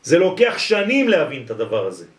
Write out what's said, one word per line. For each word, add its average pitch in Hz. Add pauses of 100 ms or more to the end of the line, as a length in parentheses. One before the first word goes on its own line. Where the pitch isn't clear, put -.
זה 160
לוקח 190
שנים 226
להבין 139
את 113
הדבר 104
הזה. 85 (140)